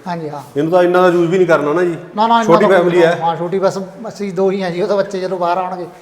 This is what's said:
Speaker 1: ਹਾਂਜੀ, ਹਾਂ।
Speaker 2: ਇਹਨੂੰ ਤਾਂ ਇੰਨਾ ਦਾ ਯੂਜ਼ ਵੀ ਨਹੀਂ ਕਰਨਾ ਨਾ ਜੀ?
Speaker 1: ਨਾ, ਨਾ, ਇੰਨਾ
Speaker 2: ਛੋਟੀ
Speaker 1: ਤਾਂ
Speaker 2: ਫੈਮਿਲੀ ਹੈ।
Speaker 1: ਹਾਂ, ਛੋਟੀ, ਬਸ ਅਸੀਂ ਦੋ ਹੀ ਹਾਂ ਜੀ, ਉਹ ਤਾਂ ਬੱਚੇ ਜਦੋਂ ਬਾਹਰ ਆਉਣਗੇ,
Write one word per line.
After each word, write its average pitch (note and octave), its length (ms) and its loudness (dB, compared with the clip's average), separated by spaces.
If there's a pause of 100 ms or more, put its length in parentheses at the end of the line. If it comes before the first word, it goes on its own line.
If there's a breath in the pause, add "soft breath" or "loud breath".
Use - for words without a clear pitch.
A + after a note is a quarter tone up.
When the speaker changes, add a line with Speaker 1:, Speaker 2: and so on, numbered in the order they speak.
Speaker 1:
ਹਾਂਜੀ, E3+ 220 -8
ਹਾਂ। C#3+ 140 -12 (140)
Speaker 2:
ਇਹਨੂੰ D#3+ 160 0
ਤਾਂ F3+ 100 4
ਇੰਨਾ F3+ 200 4
ਦਾ F#3 60 6
ਯੂਜ਼ E3+ 220 2
ਵੀ F#3+ 80 2
ਨਹੀਂ F3+ 100 2
ਕਰਨਾ D3 240 2
ਨਾ F3 120 0
ਜੀ? E3+ 120 -2 (200)
Speaker 1:
ਨਾ, G#3+ 100 2
ਨਾ, A#3 160 2
ਇੰਨਾ - 20 -4
Speaker 2:
ਛੋਟੀ G3+ 220 4
Speaker 1:
ਤਾਂ F#3 120 4
Speaker 2:
ਫੈਮਿਲੀ F3 240 2
ਹੈ। E3 200 2
Speaker 1:
ਹਾਂ, E3 140 -2
ਛੋਟੀ, F3 220 -4
ਬਸ F#3 200 0 (300)
ਅਸੀਂ G3+ 240 -10
ਦੋ F#3+ 180 0
ਹੀ G3 120 -4
ਹਾਂ F3+ 80 -4
ਜੀ, F3 120 -4
ਉਹ G#3 60 -2
ਤਾਂ G3+ 80 -2
ਬੱਚੇ G3 240 -4
ਜਦੋਂ F#3 180 -6
ਬਾਹਰ F3 200 -2
ਆਉਣਗੇ, F3+ 280 -6 (160)